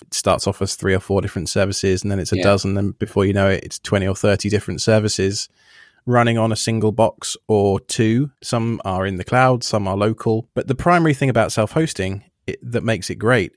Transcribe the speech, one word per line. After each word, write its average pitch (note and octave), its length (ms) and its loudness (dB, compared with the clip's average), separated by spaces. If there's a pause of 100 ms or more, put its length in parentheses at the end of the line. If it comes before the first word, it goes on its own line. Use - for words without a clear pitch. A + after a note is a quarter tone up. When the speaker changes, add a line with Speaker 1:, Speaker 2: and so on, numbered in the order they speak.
Speaker 1:
it - 80 -12
starts - 320 0
off G2 160 -2
as G2 140 -4
three F#2+ 180 0
or F#2 60 2
four G2 200 0
different F#2+ 300 -4
services, F#2+ 500 0
and G2+ 100 -4
then G2 80 -2
it's - 140 -6
a F#2 60 0
Speaker 2:
Yeah. F#2 60 0
Speaker 1:
dozen, G2 340 2
and G2 200 -4
before G2+ 280 0
you G2 80 2
know G2 160 4
it, - 120 0
it's - 160 -12
twenty G2 280 -2
or G2 80 0
thirty G2+ 340 0
different G2 320 -2
services G#2 720 0 (560)
running A#2+ 300 2
on A2+ 160 2
a G#2+ 40 -4
single A2 360 0
box - 420 0 (140)
or G2+ 320 2
two. A#2+ 500 0 (120)
Some A#2 420 -2
are F#2+ 220 -4
in G2 100 -4
the F2+ 80 -8
cloud, B2+ 400 2
some G2+ 240 -2
are F#2+ 80 -2
local. A2 560 0
But - 160 -4
the C3 60 0
primary E3 400 4
thing C#3 160 0
about A2 200 2
self-hosting G#2 720 -2 (240)
it, - 140 -8
that A#2 240 -4
makes A2+ 240 -4
it F2+ 60 -8
great A2 420 0